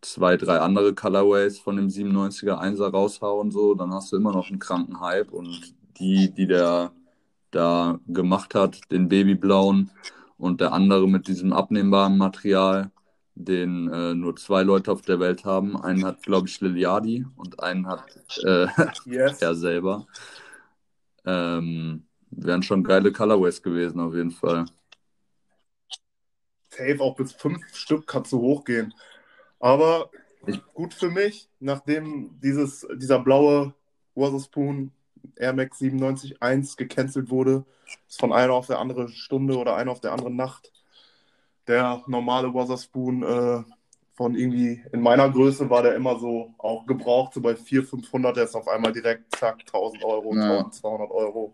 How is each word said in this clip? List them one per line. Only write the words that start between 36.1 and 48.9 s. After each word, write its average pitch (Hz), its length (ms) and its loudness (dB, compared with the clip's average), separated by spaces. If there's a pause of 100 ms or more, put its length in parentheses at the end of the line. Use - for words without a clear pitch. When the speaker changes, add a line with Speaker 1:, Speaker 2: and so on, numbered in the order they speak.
Speaker 2:
eins 131 360 0
gecancelt 131 520 -4
wurde, 131 360 2 (420)
ist - 140 -20
von 120 100 0
einer 127 220 4
auf 127 140 -2
der 131 120 -2
andere 123 300 -6
Stunde 135 480 -4
oder 117 180 -2
einer 123 160 -4
auf 120 80 -8
der 90 140 -6
andere 123 180 -6
Nacht 127 400 -8 (960)
der 123 400 2
normale 123 460 -2
Wotherspoon, 127 720 -4
äh, 120 400 -2 (500)
von 120 220 -4
irgendwie, 123 560 -2
in 117 100 0
meiner 127 280 6
Größe 135 400 2
war 120 140 4
der 120 120 6
immer 123 240 -2
so 117 380 -6
auch - 280 -6
gebraucht, 123 480 0
so 135 80 -8
bei 117 140 0
vier, 131 280 -2
fünfhundert, 127 540 -4
der 117 80 2
ist 110 100 -10
auf 110 120 -8
einmal 110 260 0